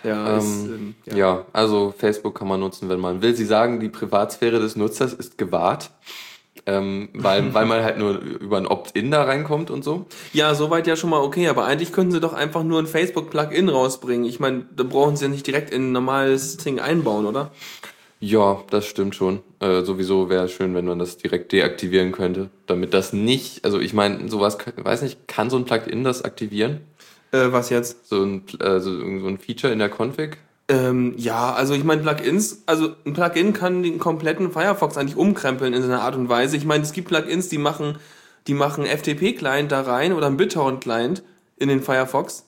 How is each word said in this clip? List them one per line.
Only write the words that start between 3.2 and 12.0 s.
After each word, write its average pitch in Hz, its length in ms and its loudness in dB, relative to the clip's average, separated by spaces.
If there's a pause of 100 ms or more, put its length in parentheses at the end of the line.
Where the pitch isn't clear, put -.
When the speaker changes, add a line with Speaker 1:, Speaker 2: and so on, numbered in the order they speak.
Speaker 2:
will. 117 140 4
Sie 113 100 -2
sagen, 117 360 2
die 110 100 -4
Privatsphäre 110 720 0
des 110 160 -2
Nutzers 107 360 0
ist - 260 -14
gewahrt, 92 520 0 (760)
ähm, 98 480 -2
weil, 101 400 0
Speaker 1:
<laughs> - 0 -
Speaker 2:
weil 110 120 4
man 113 160 2
halt 113 160 -2
nur 101 200 0
über - 400 -4
ein 95 80 -2
Opt-in 104 440 -2
da 147 140 4
reinkommt 151 460 -2
und 135 140 -6
so. 165 220 -4 (280)
Speaker 1:
Ja, 151 200 6
soweit 160 320 2
ja 165 100 2
schon 170 140 -2
mal 151 100 4
okay, 156 280 2
aber 135 160 2
eigentlich 156 280 0
könnten 180 200 2